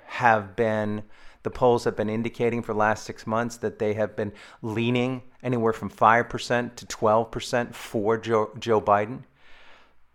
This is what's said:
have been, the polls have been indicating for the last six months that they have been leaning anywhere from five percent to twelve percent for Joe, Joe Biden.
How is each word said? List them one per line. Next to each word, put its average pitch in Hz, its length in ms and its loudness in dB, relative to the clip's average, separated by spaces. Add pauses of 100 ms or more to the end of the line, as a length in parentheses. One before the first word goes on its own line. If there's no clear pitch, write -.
have 110 500 2
been, 107 460 0 (400)
the 117 80 -6
polls 120 340 4
have 113 100 0
been 107 160 -2
indicating 117 500 -2
for 113 120 -4
the 104 80 -4
last 107 240 2
six - 200 -12
months 113 340 -4
that 107 200 -6
they 107 160 0
have 107 220 -2
been 104 160 -6 (300)
leaning 120 600 -2 (220)
anywhere 117 280 0
from 104 160 -8
five 117 400 4
percent 120 480 -4
to - 100 -16
twelve 113 440 2
percent 120 420 -4
for 110 460 -2
Joe, 110 400 0
Joe 110 220 2
Biden. 107 400 2 (960)